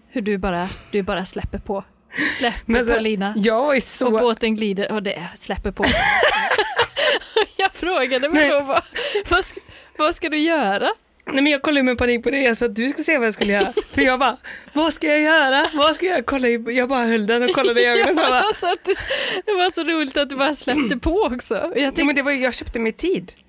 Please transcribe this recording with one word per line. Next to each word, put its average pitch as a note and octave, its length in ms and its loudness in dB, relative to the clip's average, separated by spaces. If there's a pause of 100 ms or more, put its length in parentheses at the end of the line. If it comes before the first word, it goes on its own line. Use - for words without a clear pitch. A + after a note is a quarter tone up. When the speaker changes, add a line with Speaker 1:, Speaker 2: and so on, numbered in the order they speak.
Speaker 1:
hur B3+ 120 -4
du G3+ 160 0
bara, F#3 320 -4 (220)
du G3+ 120 0
bara F#3 220 -4
släpper - 340 -6
på. G3 240 -6 (540)
Släpper A#3+ 280 -2
Speaker 2:
Men A#3 200 2
så, A#3 80 2
Speaker 1:
på A3+ 60 2
linan. G#3+ 380 -2
Speaker 2:
jag A3 280 2
var D4 80 2
ju B3+ 80 2
så - 240 0
Speaker 1:
Och A#3 60 2
båten A3+ 440 0
glider G#3 360 -2
och G#3+ 120 -4
det F3 320 -8
släpper - 360 -6
på. - 180 -2
<laughs> F5+ 1700 0
Jag F#4+ 180 0
frågade C4+ 540 -2
mig D#4 200 4
Speaker 2:
Men - 20 0
Speaker 1:
då, C#4+ 120 2
vad, C#4 180 -2 (480)
vad F4+ 160 2
ska, - 140 -8 (380)
vad D#4 180 0
ska - 140 -4
du D4+ 80 -2
göra? D4 520 0 (360)
Speaker 2:
Nej, - 180 -6
men C#4+ 40 4
jag C#4+ 140 2
kollade C#4+ 220 2
med B3+ 140 2
panik A#3+ 260 0
på B3 80 -2
det. C#4 100 0
Jag A#3 160 2
sa A#3+ 80 0
att G#3+ 100 -4
du A#3 140 -2
ska D4+ 140 -4
se D#4 140 2
vad A#3 100 0
jag G#3 60 -2
skulle G3+ 200 0
göra. G3+ 280 0
Speaker 1:
<laughs> - 100 -8
Speaker 2:
För C4+ 100 2
jag B3+ 180 4
bara, B3+ 180 0 (360)
vad D#4 200 2
ska - 140 -4
jag D4+ 140 4
göra? D4+ 520 4
Vad D4+ 220 4
ska E4+ 100 -4
jag F4 200 0
kolla B3+ 220 0
i? A#3 160 0 (140)
Jag B3 120 2
bara B3+ 160 2
höll A3+ 220 2
den A#3+ 160 2
och B3 120 2
kollade A#3+ 260 2
i A#3+ 40 6
Speaker 1:
<laughs> - 20 6
Speaker 2:
ögonen. F#4 280 4
Så D#4+ 60 2
Speaker 1:
Ja, C#4 80 2
Speaker 2:
bara B3+ 100 4
Speaker 1:
alltså G4 280 0
att F4+ 180 -2
det, F#4+ 100 2 (500)
det G#4+ 80 -2
var F4+ 180 2
så E4 120 -2
roligt D4+ 340 -2
att C#4+ 120 0
du C#4 60 -8
bara C#4 200 0
släppte C4+ 420 -2
på E4+ 240 0
också. B3 360 -2
Och F3 180 -4
jag - 20 -2
Speaker 2:
Ja, C4 60 2
Speaker 1:
tänkte C4+ 200 0
Speaker 2:
men C#4+ 120 2
det C#4 60 2
var C4+ 100 0
ju, C4+ 100 0
jag B3+ 120 0
köpte - 260 -6
mig A3+ 120 -2
tid. D4+ 460 -4
Speaker 1:
<laughs> - 100 -20